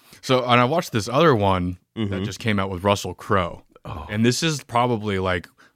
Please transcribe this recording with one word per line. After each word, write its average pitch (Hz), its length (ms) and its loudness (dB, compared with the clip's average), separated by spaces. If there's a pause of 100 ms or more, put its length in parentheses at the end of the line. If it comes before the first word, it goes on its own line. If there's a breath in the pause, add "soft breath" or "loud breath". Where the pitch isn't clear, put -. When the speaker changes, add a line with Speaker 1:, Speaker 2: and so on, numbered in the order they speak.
(200 loud breath)
Speaker 1:
So, 127 240 0
and 123 160 4
I 123 40 6
watched 160 280 -2
this 107 160 -2
other 143 260 4
one 92 440 0 (160)
that 113 140 -6
Speaker 2:
Mm-hmm. 98 160 -4
Speaker 1:
just 101 140 -8
came 107 200 -2
out 98 120 -2
with 90 140 -6
Russell 98 300 2
Crowe. 90 500 -2 (200)
Speaker 2:
Oh. 76 240 -12
Speaker 1:
And 107 160 0
this 123 180 2
is 156 200 -2
probably, 113 560 -2
like, 92 300 -2 (280 soft breath)